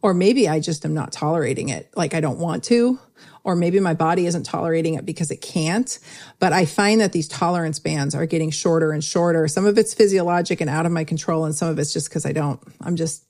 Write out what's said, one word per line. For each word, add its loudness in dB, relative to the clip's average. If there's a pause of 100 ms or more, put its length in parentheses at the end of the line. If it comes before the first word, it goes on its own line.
Or 2
maybe 4
I 2
just -4
am -2
not -4
tolerating -2
it. -8
Like, -2
I 0
don't -2
want -4
to. 2 (440)
Or -2
maybe 2
my 2
body 2
isn't -2
tolerating -2
it -8
because -6
it -10
can't. -2 (400)
But 2
I 4
find 2
that 2
these -2
tolerance -2
bands -2
are -2
getting -2
shorter 2
and -2
shorter. 2
Some 0
of 4
it's 2
physiologic 2
and -2
out 0
of 0
my -2
control, -2
and -2
some -2
of -2
it's -2
just -4
'cause -6
I -4
don't, -2 (220)
I'm -4
just -6